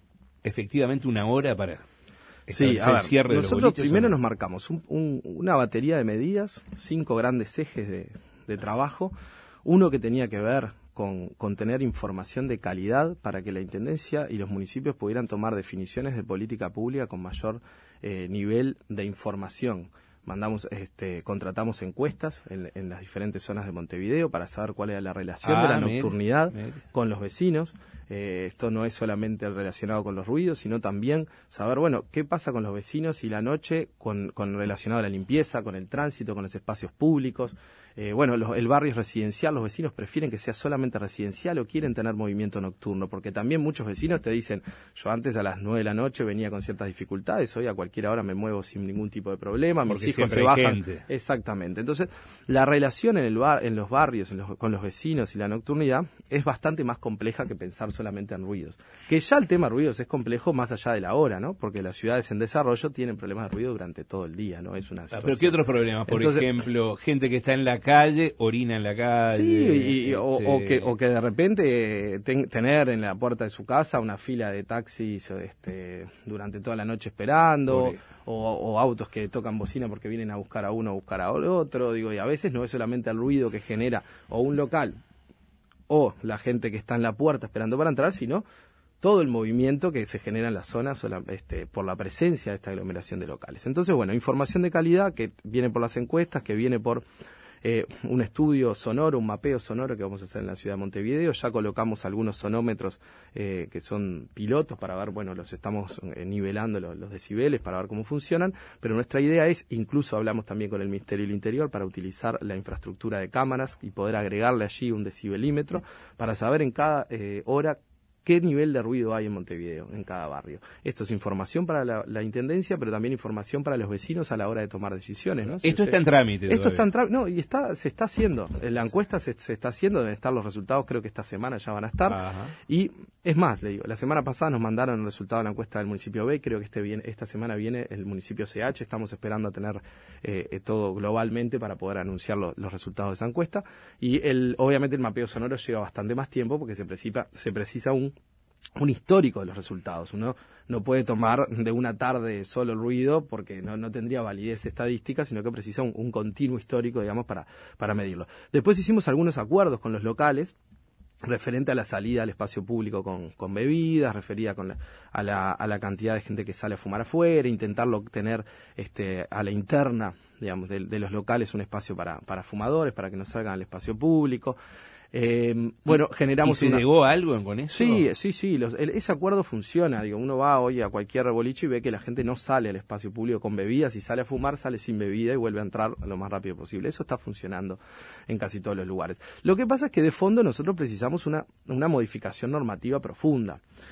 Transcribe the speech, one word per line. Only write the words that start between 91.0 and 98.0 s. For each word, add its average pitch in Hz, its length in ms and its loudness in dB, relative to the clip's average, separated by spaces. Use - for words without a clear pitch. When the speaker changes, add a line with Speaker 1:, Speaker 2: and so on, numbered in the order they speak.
Speaker 2:
este, 92 400 -8
por 101 160 -4
la 92 140 -4
presencia 110 560 0
de - 20 -6
esta 98 160 -10
aglomeración 92 480 -6
de 85 80 -8
locales. - 400 -12
Entonces, 175 260 2
bueno, 107 200 4
información 135 500 2
de 175 80 2
calidad 175 420 4
que 110 200 -4
viene 120 260 2
por 120 120 0
las 120 160 -2
encuestas, 143 440 0
que 107 140 -2
viene 120 240 2
por, 117 240 0
eh, 113 200 2